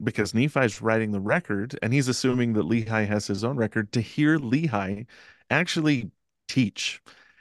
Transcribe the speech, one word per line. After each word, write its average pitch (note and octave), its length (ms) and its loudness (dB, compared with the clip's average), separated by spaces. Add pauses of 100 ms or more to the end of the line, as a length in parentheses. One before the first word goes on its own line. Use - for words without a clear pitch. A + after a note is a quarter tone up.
because G#2+ 320 -2
Nephi's B2+ 480 2
writing A2 300 2
the G2+ 80 -2
record, A2+ 600 -2
and A2+ 100 0
he's C3+ 160 2
assuming B2 460 0
that G#2 120 2
Lehi A2 400 0
has G#2 200 0
his G2+ 180 -2
own C3+ 120 -2
record, A2 360 -2
to B2 80 0
hear D3+ 380 0
Lehi A2+ 680 -2 (440)
actually D3+ 600 0 (380)
teach. - 540 0 (380)